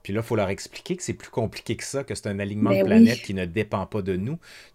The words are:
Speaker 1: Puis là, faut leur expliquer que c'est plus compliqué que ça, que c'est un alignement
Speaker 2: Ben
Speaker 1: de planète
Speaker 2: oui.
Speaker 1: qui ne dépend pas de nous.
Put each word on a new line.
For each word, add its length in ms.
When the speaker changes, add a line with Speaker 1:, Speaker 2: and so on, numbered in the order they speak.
Speaker 1:
Puis 100
là, 80
faut 160
leur 100
expliquer 480
que 80
c'est 100
plus 160
compliqué 460
que 80
ça, 220
que 100
c'est 120
un 120
alignement 300
Speaker 2:
Ben 100
Speaker 1:
de 60
planète 320
Speaker 2:
oui. 80
Speaker 1:
qui 80
ne 100
dépend 440
pas 140
de 140
nous. 240